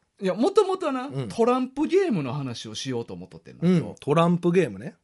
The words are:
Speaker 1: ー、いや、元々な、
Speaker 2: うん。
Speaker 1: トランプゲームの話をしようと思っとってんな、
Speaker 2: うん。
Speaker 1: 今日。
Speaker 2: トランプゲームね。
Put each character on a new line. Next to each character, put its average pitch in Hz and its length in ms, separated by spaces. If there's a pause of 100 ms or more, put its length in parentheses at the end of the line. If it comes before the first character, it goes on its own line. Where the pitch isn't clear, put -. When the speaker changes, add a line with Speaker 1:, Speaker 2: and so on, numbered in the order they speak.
(220)
Speaker 1:
ー、 - 20
い 190 40
や、 180 80
元 392 300
々 370 280
な、 254 140
Speaker 2:
う 139 160
ん。 208 40
Speaker 1:
ト 220 160
ラ 254 160
ン 254 80
プ 285 180
ゲ 381 200
ー 330 60
ム 170 120
の 127 80
話 135 360
を 107 80
し 131 140
よ 120 120
う 113 40
と 101 80
思 87 120
っ - 40
と 80 100
っ - 20
て 65 100
ん 62 100
な、 165 60
Speaker 2:
う - 20
ん。 185 80
Speaker 1:
今 87 120
日。 - 100
Speaker 2:
ト 143 140
ラ 165 120
ン 175 120
プ 175 160
ゲ 185 100
ー 123 80
ム 95 80
ね。 135 240